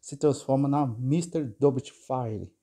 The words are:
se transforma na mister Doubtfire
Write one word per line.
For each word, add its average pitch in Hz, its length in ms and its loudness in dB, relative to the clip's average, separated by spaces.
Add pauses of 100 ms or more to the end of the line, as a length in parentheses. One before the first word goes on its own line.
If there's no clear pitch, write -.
se - 160 -14
transforma 139 500 2
na 143 180 2
mister 135 720 -2
Doubtfire 123 920 -2 (100)